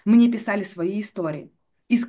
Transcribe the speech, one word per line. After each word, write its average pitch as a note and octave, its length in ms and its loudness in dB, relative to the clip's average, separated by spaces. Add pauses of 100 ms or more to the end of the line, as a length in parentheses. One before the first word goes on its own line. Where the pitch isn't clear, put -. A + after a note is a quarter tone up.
мне A#3 260 6
писали G#3+ 340 -4
свои F#3 360 -6
истории. D#3+ 520 -8 (360)
И A#3+ 100 4
с A#3+ 100 -2